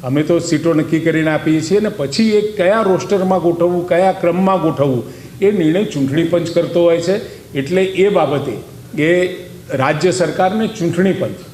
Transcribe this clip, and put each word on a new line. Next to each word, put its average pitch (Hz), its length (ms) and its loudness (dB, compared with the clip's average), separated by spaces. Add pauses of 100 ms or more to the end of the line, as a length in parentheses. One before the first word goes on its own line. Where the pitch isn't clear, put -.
અમે 139 200 0
તો 165 160 2
સીટો 156 340 0
નક્કી 156 260 0
કરીને 160 320 0
આપીએ 156 300 0
છીએ 185 160 0
અને 208 120 0
પછી 147 400 0
એ 208 220 2
કયા 196 300 2
રોસ્ટરમાં 190 580 2
ગોઠવવું, 170 500 0
કયા 185 220 4
ક્રમમાં 185 500 0
ગોઠવવું 139 420 0 (380)
એ 202 100 4
નિર્ણય 175 320 2
ચૂંટણી 151 400 -2
પંચ 165 300 0
કરતો 170 300 0
હોય 170 180 4
છે. 185 160 0 (360)
એટલે 165 300 0
એ 190 260 2
બાબતે 143 420 0 (500)
એ 180 440 0 (240)
રાજ્ય 151 420 0
સરકાર 180 440 0
ને 220 120 -2
ચૂંટણી 175 460 0
પંચ - 220 -4 (180)